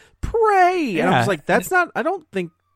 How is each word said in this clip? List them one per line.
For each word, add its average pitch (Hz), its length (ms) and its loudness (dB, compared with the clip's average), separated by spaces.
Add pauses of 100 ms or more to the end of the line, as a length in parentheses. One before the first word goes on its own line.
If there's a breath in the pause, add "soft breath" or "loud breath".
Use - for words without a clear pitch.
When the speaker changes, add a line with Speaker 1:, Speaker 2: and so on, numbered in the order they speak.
(200 soft breath)
Speaker 1:
pray." 370 800 2
And - 80 0
I'm 185 60 2
Speaker 2:
Yeah. 127 60 2
Speaker 1:
just 117 100 0
like, 170 160 -4
"That's 185 260 0
not, 349 240 0
I 226 80 -4
don't 339 280 -6
think 180 200 -8 (240)